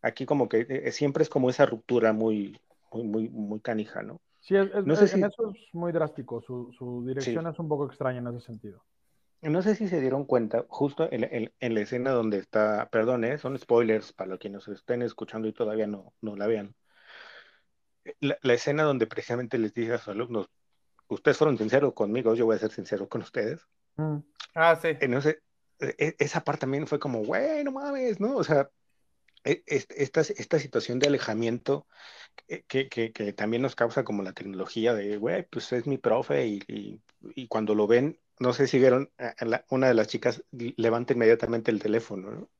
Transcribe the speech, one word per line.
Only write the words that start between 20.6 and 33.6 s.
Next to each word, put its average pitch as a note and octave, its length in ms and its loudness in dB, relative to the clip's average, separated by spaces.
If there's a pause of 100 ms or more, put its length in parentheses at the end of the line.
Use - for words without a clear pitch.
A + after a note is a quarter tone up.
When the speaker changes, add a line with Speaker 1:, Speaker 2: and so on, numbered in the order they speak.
Speaker 1:
"Ustedes B2+ 300 2
fueron D3+ 200 4
sinceros B2 360 4
conmigo, A2+ 420 2
yo A#2 100 2
voy A2+ 100 4
a G2 40 -2
ser G#2+ 120 -2
sincero G2 380 -6
con A2+ 120 -6
ustedes". B2 460 -6 (300)
Speaker 2:
Mm. D3+ 200 -2 (380)
Speaker 3:
Ah, E3 200 6
sí. E3 140 -2 (100)
Speaker 1:
Eh, C#3 80 0
no B2+ 140 2
sé, D3+ 180 0 (400)
e-, C#3 180 -4
e-, D#3 220 0
esa C#3+ 240 0
parte D3 180 -2
también C#3 260 -2
fue D3 120 -2
como, A#2+ 260 -2
"Güey, C#4 380 0
no C#4 80 -4
mames", C4 480 -4
¿no? A#3+ 180 0
O F#3+ 60 0
sea, C#3+ 260 2 (760)
e-, - 240 0
est-, - 300 -2
esta, C#3+ 240 0
esta - 380 0
situación C3+ 400 -2
de C#3+ 80 4
alejamiento A#2+ 800 0 (600)
que, - 200 -10
que, C3 220 -2
que, A2+ 240 -4
que G#2 200 -4
también A2+ 300 -2